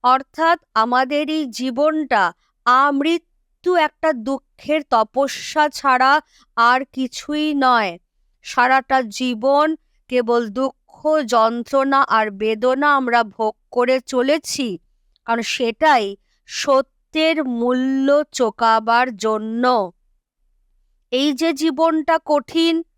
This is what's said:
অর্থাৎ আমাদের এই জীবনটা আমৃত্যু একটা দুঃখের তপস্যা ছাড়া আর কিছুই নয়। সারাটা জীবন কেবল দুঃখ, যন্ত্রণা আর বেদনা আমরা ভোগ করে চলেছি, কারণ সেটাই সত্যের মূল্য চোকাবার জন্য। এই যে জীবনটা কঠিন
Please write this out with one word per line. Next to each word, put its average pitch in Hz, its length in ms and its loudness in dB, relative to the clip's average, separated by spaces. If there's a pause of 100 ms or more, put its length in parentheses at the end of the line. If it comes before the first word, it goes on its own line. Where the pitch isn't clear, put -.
অর্থাৎ 302 560 0 (160)
আমাদের 262 560 0
এই 311 160 -4
জীবনটা 254 840 -2 (320)
আমৃত্যু 285 1080 0
একটা 311 380 0
দুঃখের 269 680 -4 (100)
তপস্যা 269 800 -2
ছাড়া 269 520 2 (360)
আর 240 240 4 (120)
কিছুই 294 640 -4
নয়। 226 420 2 (440)
সারাটা 262 600 0
জীবন 254 760 0 (320)
কেবল 240 400 0
দুঃখ, 254 280 -4 (500)
যন্ত্রণা 240 760 0
আর 220 280 0
বেদনা 240 640 0
আমরা 240 300 0
ভোগ 220 320 -4 (140)
করে 247 300 0
চলেছি, 262 800 -2 (460)
কারণ 233 180 -2
সেটাই 226 760 0 (300)
সত্যের 302 1000 -2
মূল্য 262 880 0
চোকাবার 226 840 0
জন্য। 220 760 -2 (1160)
এই 277 220 0
যে 320 200 -2
জীবনটা 320 720 0
কঠিন 330 600 -2 (140)